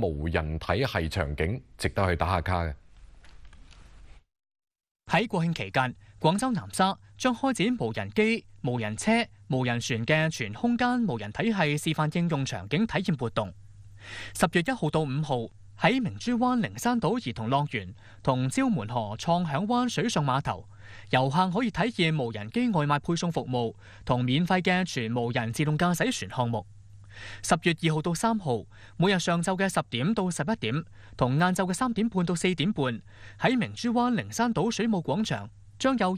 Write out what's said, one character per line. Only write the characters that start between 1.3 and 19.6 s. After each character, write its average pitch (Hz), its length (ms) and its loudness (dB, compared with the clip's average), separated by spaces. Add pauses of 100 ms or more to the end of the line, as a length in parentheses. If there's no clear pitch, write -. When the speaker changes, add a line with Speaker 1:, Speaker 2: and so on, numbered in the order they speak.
Speaker 1:
景， 87 260 -2 (160)
值 - 120 0
得 101 200 0
去 87 60 2
打 80 120 0
下 87 140 2
卡 87 220 0
嘅。 80 100 -4 (2500)
Speaker 2:
喺 190 160 4
國 170 180 0
慶 170 80 0
期 101 160 -6
間， 127 240 0 (260)
廣 160 160 4
州 254 160 0
南 202 220 -4
沙 190 240 2 (180)
將 254 200 0
開 269 180 0
展 233 260 0
無 113 120 -2
人 104 180 -4
機、 220 340 2 (200)
無 123 160 0
人 107 180 -2
車、 226 260 2 (260)
無 127 160 2
人 120 140 0
船 113 240 -2
嘅 156 280 4
全 110 200 -6
空 240 240 0
間 247 300 2
無 123 140 0
人 104 120 -8
體 220 220 0
系 151 240 2
示 165 140 -2
範 151 260 0
應 175 100 2
用 147 160 0
場 101 240 -4
景 170 200 2
體 - 160 -2
驗 175 160 0
活 117 100 0
動。 104 240 -2 (800)
十 - 200 4
月 175 120 2
一 269 60 0
號 165 180 -2
到 160 120 2
五 143 200 -2
號， 131 260 -2 (320)
喺 240 220 4
明 117 160 -4
珠 233 220 -4
灣 247 200 2
靈 113 160 -2
山 240 240 0
島 220 200 2
兒 123 120 -6
童 113 180 -4
樂 143 180 2
園 98 260 -8 (300)
同 131 260 2
蕉 262 180 0
門 143 200 0
河 110 280 -4
創 175 300 0
響 151 220 -2